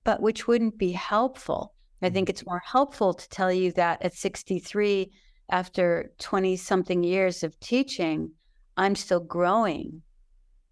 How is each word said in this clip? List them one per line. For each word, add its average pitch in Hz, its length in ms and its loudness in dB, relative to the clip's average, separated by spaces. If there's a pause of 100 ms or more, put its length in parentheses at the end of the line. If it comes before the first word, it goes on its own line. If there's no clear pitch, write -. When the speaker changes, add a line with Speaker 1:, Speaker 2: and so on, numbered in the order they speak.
Speaker 1:
but 214 180 2
which 220 260 0
wouldn't 233 300 2
be 180 140 2
helpful. 214 800 -2 (300)
I 180 80 2
think 190 160 2
Speaker 2:
Mm. - 20 -2
Speaker 1:
it's 185 160 -6
more 180 180 -6
helpful 254 520 2
to - 140 -18
tell 185 220 0
you 185 220 2
that 170 300 2
at 180 100 -2
sixty-three, 196 960 -2 (380)
after 180 720 0
twenty-something 185 840 0
years 180 400 0
of 160 160 -8
teaching, 165 720 -2 (460)
I'm 196 180 2
still 180 240 0
growing. 175 840 0 (680)